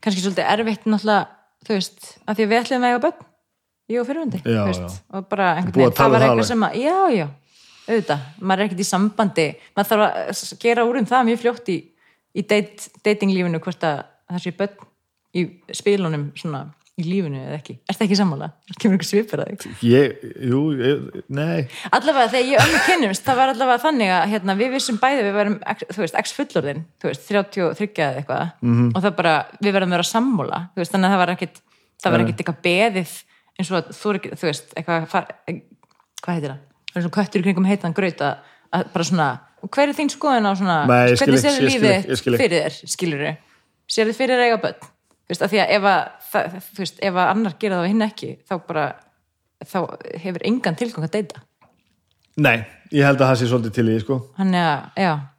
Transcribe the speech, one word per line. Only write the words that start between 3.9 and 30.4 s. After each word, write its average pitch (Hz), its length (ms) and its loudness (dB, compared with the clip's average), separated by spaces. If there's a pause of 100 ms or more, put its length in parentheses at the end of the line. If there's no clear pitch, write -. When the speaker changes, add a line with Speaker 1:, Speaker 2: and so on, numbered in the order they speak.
Speaker 1:
og 240 60 -6
fyrrverandi, 302 340 -6
Speaker 2:
Já, 113 180 0
Speaker 1:
þú 101 60 0
veist, 90 160 -2
Speaker 2:
já. 92 260 -12
Speaker 1:
og - 200 -10
bara 196 200 0
einhvern 170 240 -2
Speaker 2:
Búið 135 100 4
að 127 40 8
Speaker 1:
veginn, 117 60 4
það - 100 0
Speaker 2:
tala 139 100 6
Speaker 1:
var - 80 6
Speaker 2:
það - 60 6
Speaker 1:
eitthvað 120 100 4
Speaker 2:
alveg. 110 140 0
Speaker 1:
sem 220 160 0
að, - 100 -4
já, 302 220 0 (120)
já, 190 160 0 (640)
auðvitað, 170 400 -2 (100)
maður 190 200 0
er 208 80 2
ekkert 185 180 -4
í - 60 -4
sambandi, 202 580 0 (220)
maður 202 200 -2
þarf 214 140 4
að 123 160 0 (140)
s-, - 240 -10
gera 233 260 2
úr 247 160 0
um 208 60 0
það 247 200 4
mjög 233 160 0
fljótt 240 300 -2
í, 170 60 -2 (560)
í 202 80 -4
date-, - 580 -2
datinglífinu, 190 600 0
hvort 175 260 -4
að 143 160 -4 (200)
það 175 200 -8
sé 175 80 -8
börn 202 340 -6 (480)
í 180 140 -2 (220)
spilunum 160 640 -2
svona 143 340 -10 (240)
í 165 160 -8
lífinu 170 340 -4
eða 135 160 -10
ekki. - 180 -14 (120)
Ertu - 180 -2
ekki 196 140 2
sammála? 156 320 0 (180)
Kemur 190 300 2
einhver 180 100 -4
svipur 208 320 0
að - 140 -8
þig? - 240 -16
Speaker 2:
Ég, 123 460 4 (180)
jú, 127 160 0 (160)
ég, 131 520 -2
nei. 156 360 -4 (240)
Speaker 1:
Allavega 254 420 2
þegar 254 220 0
ég 269 100 6
og - 80 6
Önnu 320 140 2
kynnumst, 247 420 2
það 262 140 2
var 262 160 4
allavega 240 260 2
þannig 240 320 2
að, 180 160 4
hérna, 196 280 -2
við 247 180 0
vissum 262 260 -4
bæði, 262 240 2
við 202 140 0
værum 208 180 0 (160)
ex-, - 160 -8
þú 185 160 -6
veist, - 160 -4
ex-fullorðin, 160 640 -4 (160)
þú - 100 -6
veist, - 160 -8
þrjátíu 202 400 -2
og - 160 -2
þriggja 170 300 -2
eða 135 100 -6
eitthvað, 143 380 -4
Speaker 2:
Mhm. 120 340 2
Speaker 1:
og 185 100 0
það 185 140 0
bara, 170 160 2 (220)
við 208 180 0
verðum 190 160 2
að 180 80 0
vera 165 140 0
sammála, 226 500 0 (160)